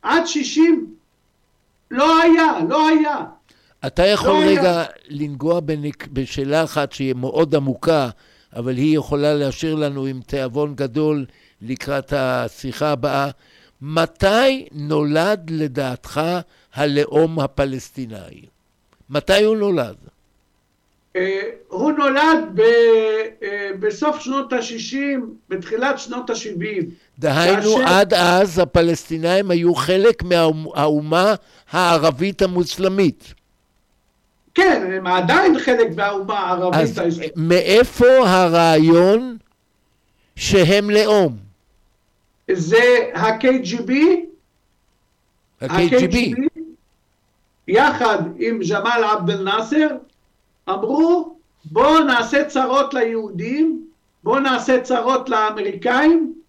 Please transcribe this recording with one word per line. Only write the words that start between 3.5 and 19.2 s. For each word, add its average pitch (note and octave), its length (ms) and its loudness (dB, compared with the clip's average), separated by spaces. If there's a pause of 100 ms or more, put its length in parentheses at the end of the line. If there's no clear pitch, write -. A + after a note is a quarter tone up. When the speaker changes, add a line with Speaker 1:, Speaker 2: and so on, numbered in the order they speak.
Speaker 2:
אתה E3+ 180 0
יכול G3 240 2
Speaker 1:
לא G3 120 2
היה. - 180 4
Speaker 2:
רגע E3+ 240 2 (240)
לנגוע D3 520 -4
בנק-, D3 540 -8
בשאלה C#3 500 -4
אחת D3+ 280 -4
שהיא C3+ 240 -4
מאוד D3 400 -2
עמוקה, C#3 540 0 (460)
אבל B2 220 -6
היא D#3 200 2
יכולה D3 360 -2
להשאיר D3 420 -4
לנו C#3+ 300 -6
עם C3+ 200 -8
תיאבון C#3 500 -6
גדול C#3+ 500 -2 (360)
לקראת C3+ 520 -8
השיחה B2+ 800 -4
הבאה. C#3 380 -2 (520)
מתי G3 880 0
נולד D3+ 800 -2
לדעתך C#3+ 720 -6 (520)
הלאום D3 680 0
הפלסטיני? C3 1040 -8 (640)
מתי F#3+ 340 2